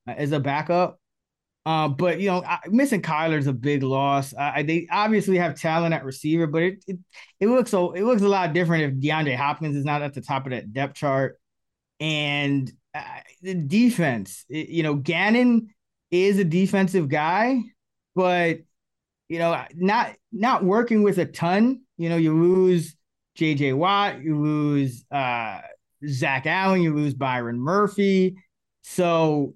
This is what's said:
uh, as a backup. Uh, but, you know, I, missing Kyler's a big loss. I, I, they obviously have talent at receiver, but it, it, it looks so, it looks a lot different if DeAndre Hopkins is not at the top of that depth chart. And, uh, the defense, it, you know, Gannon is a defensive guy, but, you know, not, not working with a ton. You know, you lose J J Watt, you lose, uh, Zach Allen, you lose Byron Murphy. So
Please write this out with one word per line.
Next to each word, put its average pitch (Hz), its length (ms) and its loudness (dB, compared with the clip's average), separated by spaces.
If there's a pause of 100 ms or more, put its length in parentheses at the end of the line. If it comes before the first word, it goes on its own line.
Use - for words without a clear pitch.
uh, 120 100 -8
as 143 140 -4
a 151 80 0
backup. 156 600 -2 (680)
Uh, 156 240 0
but, 160 320 0
you 196 80 0
know, 180 160 0
I, 165 220 -4
missing 240 340 2
Kyler's 156 460 0
a 143 40 0
big 135 320 0
loss. 139 500 0
I, 139 260 -4
I, 151 40 -2
they 165 260 -2
obviously 202 480 2
have 170 220 -2
talent 165 340 0
at 135 120 -4
receiver, 156 420 -2
but 160 160 0
it, 190 240 -4
it, 190 100 -8 (440)
it 196 60 2
looks 247 240 2
so, 180 200 2
it 180 120 -4
looks 226 180 2
a 202 80 4
lot 180 240 0
different 165 300 2
if 131 180 -2
DeAndre 151 340 0
Hopkins 143 400 -4
is 143 80 -4
not 147 180 -2
at 143 120 -8
the 123 80 -12
top 135 240 -4
of 131 60 -8
that 117 200 -8
depth 139 240 -6
chart. 135 420 -2 (600)
And, 143 720 -2 (240)
uh, 151 80 -12 (380)
the 185 120 -8
defense, 160 920 0
it, 151 220 -8
you 165 120 -4
know, 151 140 0
Gannon 220 800 2 (340)
is 190 300 2
a 202 60 2
defensive 185 640 2
guy, 185 500 0 (560)
but, 175 440 0 (680)
you 165 120 -6
know, 165 220 0 (140)
not, 202 400 0 (160)
not 214 320 0
working 220 400 2
with 190 140 4
a 170 80 2
ton. 208 560 0 (160)
You 170 100 -2
know, 170 80 0
you 160 180 4
lose 180 600 4 (400)
J 156 200 0
J 139 180 0
Watt, 196 480 0
you 151 180 -2
lose, 147 720 0
uh, 120 480 -4 (480)
Zach 135 380 -2
Allen, 185 360 2
you 156 140 0
lose 147 180 0
Byron 123 460 -4
Murphy. 190 800 2 (460)
So 165 720 0